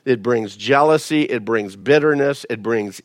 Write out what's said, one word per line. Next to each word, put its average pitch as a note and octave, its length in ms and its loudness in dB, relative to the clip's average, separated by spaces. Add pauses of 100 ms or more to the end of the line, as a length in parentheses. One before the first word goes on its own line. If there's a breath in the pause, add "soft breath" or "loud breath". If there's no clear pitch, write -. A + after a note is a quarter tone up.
It A#2+ 180 0
brings A2+ 320 -2
jealousy. D3+ 680 2
It A#2+ 200 -4
brings G#2 320 -2
bitterness. C#3+ 760 2
It A2 140 -6
brings G#2+ 420 -4